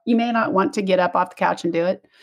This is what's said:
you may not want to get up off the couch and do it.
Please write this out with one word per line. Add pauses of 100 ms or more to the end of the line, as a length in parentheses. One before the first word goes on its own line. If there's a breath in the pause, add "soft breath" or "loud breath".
you
may
not
want
to
get
up
off
the
couch
and
do
it. (200 loud breath)